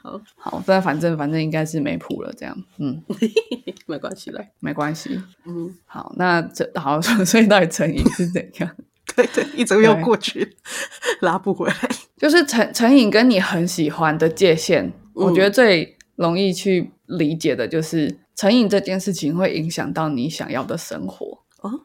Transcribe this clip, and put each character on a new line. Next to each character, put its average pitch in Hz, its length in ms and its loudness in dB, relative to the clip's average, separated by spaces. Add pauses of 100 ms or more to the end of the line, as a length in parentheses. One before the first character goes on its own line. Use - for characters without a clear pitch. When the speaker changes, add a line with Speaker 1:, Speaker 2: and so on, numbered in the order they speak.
Speaker 1:
好。 - 180 -14 (140)
Speaker 2:
好， - 300 -10
但 190 160 4
反 160 180 -2
正， 165 200 0
反 147 120 -2
正 160 120 -2
应 156 80 -2
该 156 120 -2
是 160 160 -4
没 - 200 -4
谱 - 240 -10
了， - 120 -12
这 - 120 -14
样， - 100 -12 (220)
嗯。 147 240 -6 (420)
Speaker 1:
<laughs> - 400 -14
没 214 140 -10
关 - 180 -10
系 - 140 -18
啦。 - 120 -12 (180)
Speaker 2:
没 151 120 -6
关 151 220 -4
系。 - 260 -8 (240)
Speaker 1:
嗯。 175 260 -10 (140)
Speaker 2:
好， - 320 -16
那 180 240 2
这， - 340 -6
好， 151 240 -2 (140)
<laughs> 220 100 2
所 208 160 4
以 226 80 8
到 196 140 6
底 170 60 4
成 165 260 -2
瘾 - 100 -2 (100)
是 180 160 -2
怎 175 140 -4 (180)
样？ 170 100 -4 (180)
Speaker 1:
<laughs> - 260 -16
对， 269 200 4
对， - 100 0 (100)
一 302 80 -2
直 202 200 2
又 220 140 8
过 196 200 2
去， - 240 -8
Speaker 2:
对。 208 140 -4 (680)
Speaker 1:
拉 180 180 0
不 190 140 -2
回 - 160 -2
来。 - 60 0 (420)
Speaker 2:
就 294 140 2
是 339 160 8
成-， 233 260 0
成 240 240 4
瘾 220 140 6
跟 226 180 6
你 220 100 4
很 180 300 0
喜 156 220 -2
欢 156 260 0
的 160 100 2
界 165 300 4
限， 156 300 0
Speaker 1:
嗯。 - 400 -4
Speaker 2:
我 185 40 4
觉 175 120 4
得 202 80 4
最 202 440 4 (220)
容 170 200 0
易 196 160 0
去 185 380 0 (160)
理 160 260 -2
解 160 220 -2
的 120 140 -4
就 160 120 -2
是 156 380 -4 (160)
成 202 180 2
瘾 240 160 4
这 196 120 2
件 190 180 -4
事 190 140 -4
情 165 240 -2
会 185 160 0
影 160 180 -4
响 - 220 -6
到 160 160 -2
你 135 200 -4
想 - 220 -8
要 127 140 -4
的 - 120 -6
生 - 300 -10
活。 - 320 -14 (220)
Speaker 1:
哦， 226 240 -10